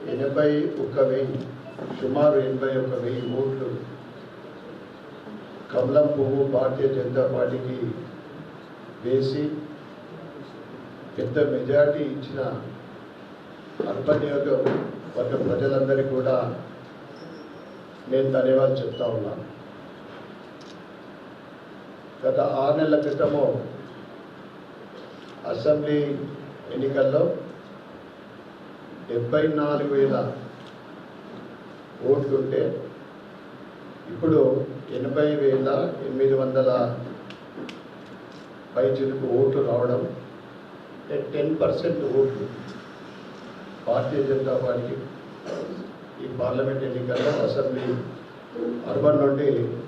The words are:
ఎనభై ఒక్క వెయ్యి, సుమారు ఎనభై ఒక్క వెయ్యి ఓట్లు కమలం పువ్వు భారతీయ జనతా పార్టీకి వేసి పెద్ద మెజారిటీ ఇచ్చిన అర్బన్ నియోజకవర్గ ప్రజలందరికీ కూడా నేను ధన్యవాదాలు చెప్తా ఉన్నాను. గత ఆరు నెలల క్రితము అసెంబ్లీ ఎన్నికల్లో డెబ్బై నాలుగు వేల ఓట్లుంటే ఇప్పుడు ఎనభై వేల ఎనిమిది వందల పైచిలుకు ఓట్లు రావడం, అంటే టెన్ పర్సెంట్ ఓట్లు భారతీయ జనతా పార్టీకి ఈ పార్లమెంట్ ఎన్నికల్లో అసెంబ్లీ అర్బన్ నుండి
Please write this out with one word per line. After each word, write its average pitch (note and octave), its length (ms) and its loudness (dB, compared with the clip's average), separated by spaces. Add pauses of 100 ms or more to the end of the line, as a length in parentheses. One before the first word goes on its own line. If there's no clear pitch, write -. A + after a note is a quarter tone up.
(120)
ఎనభై C#3+ 380 4 (320)
ఒక్క - 140 -2 (140)
వెయ్యి, C3+ 280 2 (600)
సుమారు C#3+ 360 6 (120)
ఎనభై C3 220 0 (100)
ఒక్క B2+ 140 0 (100)
వెయ్యి A#2+ 180 -2 (180)
ఓట్లు C3+ 280 0 (2000)
కమలం C3+ 360 6 (100)
పువ్వు C3+ 260 4 (100)
భారతీయ C3 440 4
జనతా B2+ 260 2 (100)
పార్టీకి B2+ 460 0 (1300)
వేసి C3+ 380 2 (1700)
పెద్ద B2 200 0 (180)
మెజారిటీ D3 480 6 (120)
ఇచ్చిన C3 260 -6 (1500)
అర్బన్ - 320 4
నియోజకవర్గ - 1200 0
ప్రజలందరికీ C3+ 720 4
కూడా B2+ 200 4 (1800)
నేను C3+ 240 4
ధన్యవాదాలు C3 460 6
చెప్తా - 340 -2
ఉన్నాను. - 300 -4 (2750)
గత C3 160 4 (240)
ఆరు D3 160 6
నెలల D3+ 280 6
క్రితము C#3 360 4 (2000)
అసెంబ్లీ D3+ 440 4 (760)
ఎన్నికల్లో C#3 480 4 (1800)
డెబ్బై A#2+ 320 2 (180)
నాలుగు C#3+ 380 2
వేల C3+ 200 6 (1900)
ఓట్లుంటే - 520 4 (1500)
ఇప్పుడు D#3 280 4 (560)
ఎనభై B2+ 300 2 (160)
వేల C3+ 260 6 (380)
ఎనిమిది C3+ 340 4
వందల C3 300 4 (2000)
పైచిలుకు C3+ 520 2 (100)
ఓట్లు - 320 6
రావడం, - 340 4 (960)
అంటే D3 160 -6 (180)
టెన్ D3+ 260 2
పర్సెంట్ - 420 2 (180)
ఓట్లు G4+ 260 2 (1400)
భారతీయ C3+ 440 2
జనతా C3 340 2
పార్టీకి A#2+ 320 0 (1300)
ఈ B2+ 60 -6 (100)
పార్లమెంట్ C3+ 480 2
ఎన్నికల్లో B2+ 460 2 (100)
అసెంబ్లీ B2+ 420 2 (1080)
అర్బన్ C#3+ 320 6
నుండి C#3 260 6 (380)